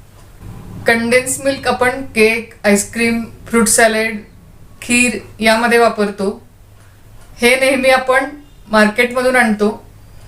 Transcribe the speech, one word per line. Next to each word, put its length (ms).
कंडेन्स 540
मिल्क 260
आपण 380
केक, 480
आईस्क्रीम, 580
फ्रूट 200
सॅलड, 500
खीर 380
यामध्ये 400
वापरतो. 520
हे 220
नेहमी 320
आपण 380
मार्केटमधून 680
आणतो, 360